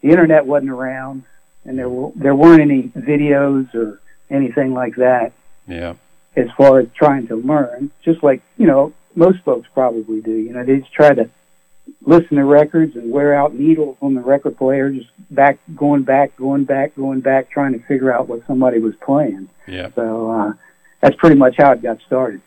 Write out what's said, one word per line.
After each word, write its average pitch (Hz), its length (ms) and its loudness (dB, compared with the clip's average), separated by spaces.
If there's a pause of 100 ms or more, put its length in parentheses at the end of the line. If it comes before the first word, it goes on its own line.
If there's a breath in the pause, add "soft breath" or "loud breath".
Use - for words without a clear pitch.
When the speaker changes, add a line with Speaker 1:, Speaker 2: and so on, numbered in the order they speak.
Speaker 1:
the 139 100 0
internet 160 360 4
wasn't 135 240 -2
around, 131 540 -10 (400)
and 131 140 -10
there 127 80 -8
w-, 127 280 -8
there 139 200 0
weren't 160 260 8
any 143 240 0 (120)
videos 143 760 -2
or 110 260 -8 (300)
anything 135 440 -2
like 123 220 -6
that. 123 360 0 (340)
Speaker 2:
Yeah. 87 280 -10 (420)
Speaker 1:
As 120 200 -2
far 135 240 6
as 120 140 -2
trying 139 340 0
to 117 80 -8
learn, 135 540 -4 (140)
just 165 180 -2
like, 135 200 0 (160)
you 240 80 2
know, 143 260 2 (220)
most 180 300 2
folks 120 280 -4
probably 113 480 -4
do. 110 120 -8
You 113 200 -6
know, 123 120 -10
they 135 140 0
just 135 140 -12
try 147 220 4
to 117 140 -2 (760)
listen 165 340 2
to 143 80 2
records 147 520 2
and 117 140 -10
wear 143 240 0
out 143 200 0
needles 147 460 -2
on 139 140 -2
the 123 60 -4
record 139 360 -2
player, 135 340 -2
just 131 200 -12 (200)
back, 139 280 2 (180)
going 143 260 0
back, 135 340 0
going 139 280 -4
back, 139 320 -4
going 135 240 -6
back, 135 300 -2
trying 139 220 -4
to 117 140 -6
figure 131 260 -2
out 123 140 -4
what 120 200 -12
somebody 127 320 -2
was 110 180 -4
playing. 117 520 -4 (180)
Speaker 2:
Yeah. 92 280 -12
Speaker 1:
So, 113 360 -6
uh, 107 220 -4 (480 soft breath)
that's - 160 2
pretty 160 200 6
much 127 220 4
how 139 140 6
it 113 100 -2
got 113 240 -8
started. 123 400 -4